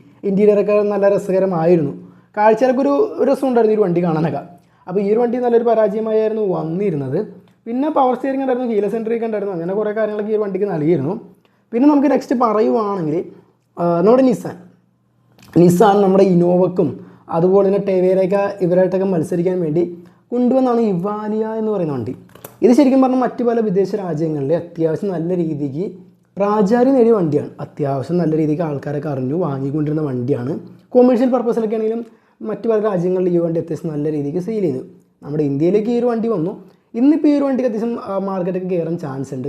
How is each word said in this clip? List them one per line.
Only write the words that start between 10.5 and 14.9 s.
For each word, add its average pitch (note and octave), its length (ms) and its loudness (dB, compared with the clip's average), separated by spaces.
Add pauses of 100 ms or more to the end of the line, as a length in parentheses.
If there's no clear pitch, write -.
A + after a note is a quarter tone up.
നൽകിയിരുന്നു. D#3+ 540 0 (520)
പിന്നെ B3 160 4
നമുക്ക് C#4+ 220 4
നെക്സ്റ്റ് B3+ 300 0
പറയുവാണെങ്കിൽ, G#3 840 0 (540)
ആ, F3 220 0
നമ്മുടെ A#3+ 220 6
നിസാൻ, G#3+ 480 -2 (840)